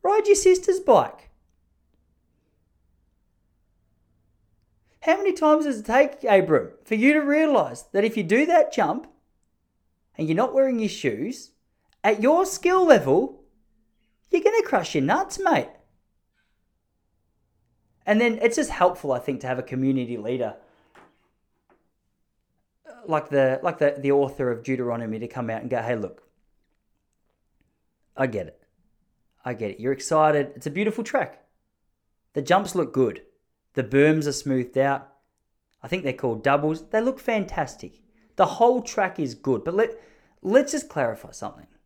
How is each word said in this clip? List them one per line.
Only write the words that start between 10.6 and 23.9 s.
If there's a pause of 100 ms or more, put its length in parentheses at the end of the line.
your
shoes, (520)
at
your
skill
level, (840)
you're
gonna
crush
your
nuts,
mate? (2500)
And
then
it's
just
helpful,
I
think,
to
have
a
community
leader (2500)
like
the,
like
the,